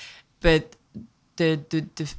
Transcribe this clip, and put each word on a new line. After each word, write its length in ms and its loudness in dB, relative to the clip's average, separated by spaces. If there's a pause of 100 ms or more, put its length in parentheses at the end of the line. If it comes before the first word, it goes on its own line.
(400)
But 360 4 (600)
the, 240 2 (100)
the, 100 0 (160)
the, 220 -8